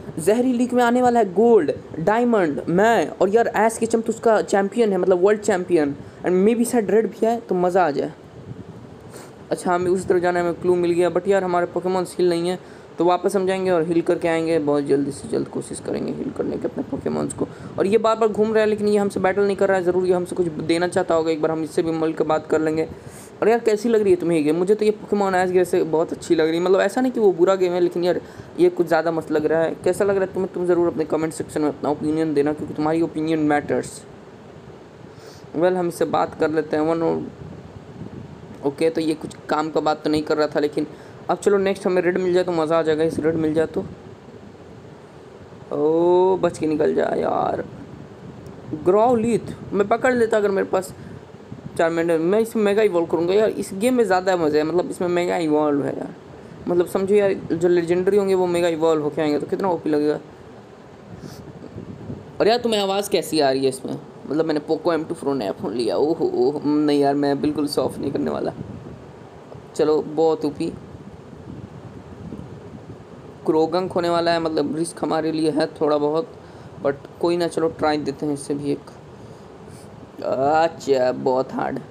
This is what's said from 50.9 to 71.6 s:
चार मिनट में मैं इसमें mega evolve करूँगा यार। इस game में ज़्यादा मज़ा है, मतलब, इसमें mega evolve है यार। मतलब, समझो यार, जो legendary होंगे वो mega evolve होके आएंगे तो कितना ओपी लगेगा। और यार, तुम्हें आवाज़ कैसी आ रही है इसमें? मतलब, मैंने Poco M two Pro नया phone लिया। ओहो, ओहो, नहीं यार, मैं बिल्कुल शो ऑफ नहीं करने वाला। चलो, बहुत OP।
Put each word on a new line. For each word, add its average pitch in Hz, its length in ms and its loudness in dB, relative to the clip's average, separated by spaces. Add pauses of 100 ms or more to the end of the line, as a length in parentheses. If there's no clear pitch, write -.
चार 165 120 2
मिनट 165 180 0
में 165 100 2
मैं 180 220 2
इसमें 220 240 0
mega 202 180 2
evolve 175 260 2
करूँगा 170 260 0
यार। 208 160 4
इस - 240 -6
game 226 200 2
में 240 100 4
ज़्यादा 185 340 2
मज़ा 151 200 2
है, 151 60 4
मतलब, 170 260 0
इसमें 180 180 -4
mega 175 300 0
evolve 151 460 2
है 131 140 -4
यार। - 180 -8 (520)
मतलब, 175 200 2
समझो 190 280 2
यार, 196 180 4
जो 170 340 -2
legendary 175 500 2
होंगे 196 160 2
वो 185 140 2
mega 175 200 2
evolve 160 360 2
होके 147 180 -2
आएंगे 147 180 2
तो 156 80 -4
कितना 190 220 -2
ओपी 165 200 -2
लगेगा। 151 300 2 (2250)
और - 80 2
यार, 233 100 4
तुम्हें 226 240 0
आवाज़ 196 280 -2
कैसी 160 300 0
आ 139 120 4
रही 135 120 0
है 131 60 2
इसमें? - 300 -6 (280)
मतलब, 156 180 0
मैंने 151 140 -2
Poco 156 380 0
M 156 100 -4
two 165 160 -8
Pro 139 120 0
नया 104 160 -2
phone 95 220 -6
लिया। 110 220 0
ओहो, 143 300 0
ओहो, 123 440 0
नहीं 147 300 2
यार, 143 160 4
मैं 143 260 0
बिल्कुल 147 260 -2
शो 143 140 0
ऑफ 135 160 -4
नहीं 139 140 -4
करने 151 200 -2
वाला। - 220 -4 (1200)
चलो, 151 260 2
बहुत 156 440 0
OP। 156 280 -4 (2750)